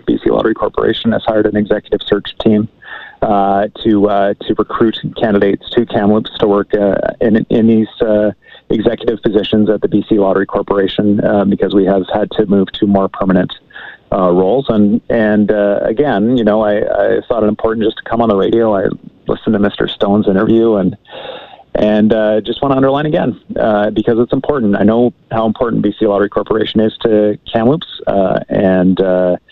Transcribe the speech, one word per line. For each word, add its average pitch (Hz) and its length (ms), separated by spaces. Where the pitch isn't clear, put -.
B - 160
C 113 80
Lottery 110 260
Corporation 110 580
has 104 100
hired 110 220
an 107 100
executive 104 500
search - 340
team, 107 280
uh, 101 460
to, 104 240
uh, 101 340
to - 160
recruit - 420
candidates 101 540
to 120 140
Kamloops 107 540
to 110 80
work, 101 280
uh, 101 200
in, 110 160
in 113 180
these, 110 200
uh, 107 300
executive 113 520
positions 107 480
at 104 120
the - 60
B 104 220
C 107 100
Lottery 95 260
Corporation, 101 760
uh, 104 240
because 98 280
we 98 120
have 95 180
had 101 180
to 107 160
move 98 260
to 107 140
more 98 200
permanent, 92 460
uh, 92 200
roles. 95 380
And, 107 400
and, 107 420
uh, 104 320
again, 113 520
you 117 80
know, 107 180
I, 104 560
I 107 100
thought 113 160
it 104 40
important 110 380
just 110 120
to - 60
come 113 180
on 113 80
the 101 60
radio. 107 400
I 95 120
listened - 260
to 101 60
Mister - 280
Stone's 104 400
interview 110 480
and, 95 220
and, 107 400
uh, 107 280
just 113 200
wanna 139 140
underline 135 300
again, 151 340
uh, 107 300
because 110 300
it's 120 140
important. 131 420
I 101 80
know 117 300
how 113 140
important 110 360
B 104 160
C 107 80
Lottery 101 240
Corporation 107 500
is 107 200
to 107 400
Kamloops, 123 360
uh, 98 320
and, 95 520
uh, 92 360